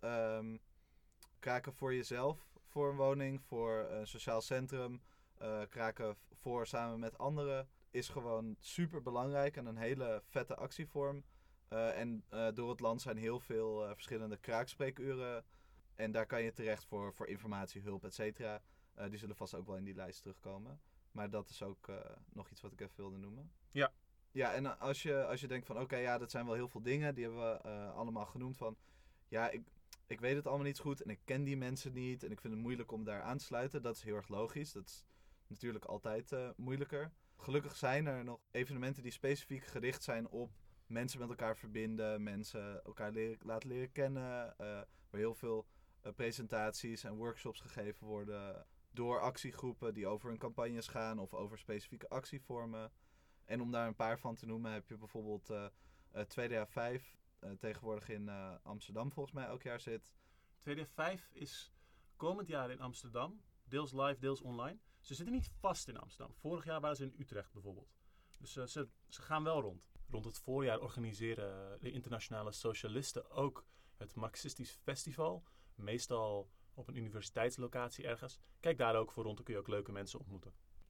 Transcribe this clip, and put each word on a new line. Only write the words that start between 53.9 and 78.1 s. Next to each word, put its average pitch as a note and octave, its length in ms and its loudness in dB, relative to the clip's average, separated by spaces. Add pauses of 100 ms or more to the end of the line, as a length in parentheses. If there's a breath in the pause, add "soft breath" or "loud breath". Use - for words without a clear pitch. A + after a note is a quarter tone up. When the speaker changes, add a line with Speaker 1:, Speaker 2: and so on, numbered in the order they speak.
Speaker 1:
paar A2+ 240 4
van A#2 160 -2
te A2+ 120 -10
noemen A2+ 260 -2
heb G#2+ 160 -4
je A#2 80 -8
bijvoorbeeld, G#2+ 540 -4
eh, G#2 160 -2 (440 soft breath)
eh, G#2+ 120 -2
Tweede A#2+ 360 0
A G#2+ 80 2
vijf, B2 500 0 (220)
eh, - 120 -8
tegenwoordig G#2+ 580 -4
in, G#2 200 -4
eh, F#2+ 340 -6
Amsterdam G#2+ 500 -4
volgens C#3 220 -4
mij C3 120 -2
elk C3 160 -6
jaar A#2+ 180 -4
zit. A2+ 280 -6 (500 soft breath)
Speaker 2:
Tweede D3 220 -4
A D3 60 -6
vijf F3 460 -2
is - 400 -10 (440 soft breath)
komend F#3 320 0
jaar C3+ 220 0
in B2+ 100 -8
Amsterdam, B2+ 640 -4 (220)
deels C#3 280 0
live, C3+ 260 4
deels C3+ 240 2
online. B2 360 -4 (220 soft breath)
Ze - 140 -10
zitten F3 200 0
niet C4 240 2
vast - 300 2
in B2+ 100 -8
Amsterdam. - 360 -12
Vorig E3 300 -2
jaar D#3+ 160 -2
waren D3+ 160 4
ze C3+ 80 -2
in C3+ 140 -4
Utrecht A2+ 340 -6
bijvoorbeeld. G2 420 -10 (440 soft breath)
Dus, - 180 -10
eh, C3 80 -2
ze, B2+ 240 -2 (200)
ze - 140 -12
gaan D#3 220 2
wel D#3+ 160 6
rond. F#2 280 -4 (200)
Rond A2 160 0
het A2+ 140 -4
voorjaar C3 420 4
organiseren G#2 1000 -2
de C3 100 -2
internationale A2 600 -4
socialisten - 800 -2
ook C#3 360 0 (300 soft breath)
het - 180 -10
Marxistisch - 680 -4
Festival. D#3 600 0 (300 soft breath)
Meestal G#2+ 760 0 (240 soft breath)
op C3 140 -10
een - 80 -6
universiteitslocatie A#2+ 1080 0
ergens. A#2+ 320 -2 (220 soft breath)